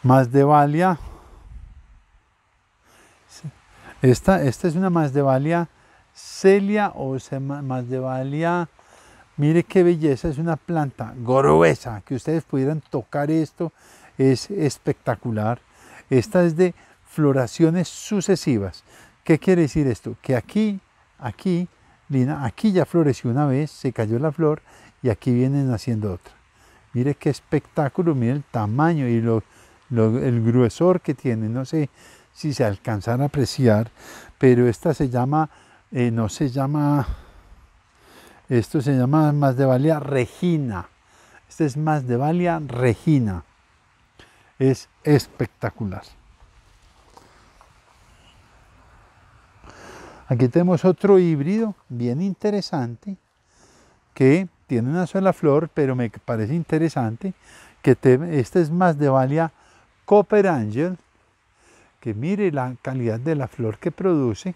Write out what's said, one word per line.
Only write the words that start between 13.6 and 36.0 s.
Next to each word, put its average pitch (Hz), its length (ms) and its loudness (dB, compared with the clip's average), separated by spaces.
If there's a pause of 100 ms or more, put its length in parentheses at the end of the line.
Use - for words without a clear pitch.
es 135 320 2
espectacular. 120 1120 -4 (500)
Esta 185 340 2
es 165 120 0
de 180 180 2 (320)
floraciones 156 840 0
sucesivas. 151 960 -4 (400)
¿Qué 160 140 2
quiere 180 240 2
decir 147 240 0
esto? 110 360 -6
Que 131 140 0
aquí, 208 440 -2 (380)
aquí, 175 500 -4 (400)
Lina, 139 360 0
aquí 196 280 0
ya 170 120 2
floreció 147 460 0
una 143 160 0
vez, 143 240 -2
se - 220 -6
cayó 113 260 -2
la 151 140 -2
flor 151 300 0 (400)
y 123 80 0
aquí 123 220 -2
viene 135 320 0
naciendo 110 480 -4
otra. - 200 -14 (600)
Mire 127 220 -2
qué - 160 -2
espectáculo, 156 840 -2
mire 120 180 0
el 143 120 -6
tamaño 131 640 -2
y 117 120 0
lo, 113 220 0 (460)
lo, 113 300 2
el 120 260 0
gruesor 127 560 2
que 151 140 -6
tiene. 110 340 -4
No 127 160 -6
sé 156 240 -4 (440)
si 151 200 -6
se 127 120 -2
alcanzará 110 600 -4
a - 20 -2
apreciar, 117 640 0 (480)
pero 123 300 6
esta 151 240 -2
se 139 160 -2
llama, 139 420 -2 (420)
eh, 123 180 0